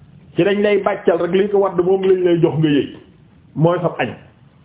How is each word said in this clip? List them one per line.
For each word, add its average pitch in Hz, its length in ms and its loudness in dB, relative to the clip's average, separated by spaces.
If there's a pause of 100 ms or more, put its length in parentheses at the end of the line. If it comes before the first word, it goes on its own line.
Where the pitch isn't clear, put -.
(360)
Ci 170 80 2
lañ 202 180 0
lay 208 220 2
bàccal 196 380 0
rek, 175 100 -2
li 196 180 2
ko 202 100 0
wadd 180 220 0
moom 190 220 0
lañ 185 200 2
lay 175 180 2
jox 156 180 0
nga 156 100 2
yëy. 143 180 0 (680)
Mooy 170 260 2
sa 165 180 -2
añ. 131 100 -4 (560)